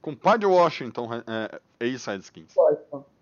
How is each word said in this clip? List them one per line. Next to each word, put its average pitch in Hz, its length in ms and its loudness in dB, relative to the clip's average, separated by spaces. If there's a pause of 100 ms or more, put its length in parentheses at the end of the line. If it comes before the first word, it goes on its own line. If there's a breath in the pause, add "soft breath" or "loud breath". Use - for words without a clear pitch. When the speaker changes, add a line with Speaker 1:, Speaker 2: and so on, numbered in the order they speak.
Speaker 1:
Compadre 202 460 0
Washington, 151 640 2
é, 117 140 -6
é, 110 340 -6 (200)
ex-Redskins. 107 760 -8
Speaker 2:
Washington. 151 480 0 (180)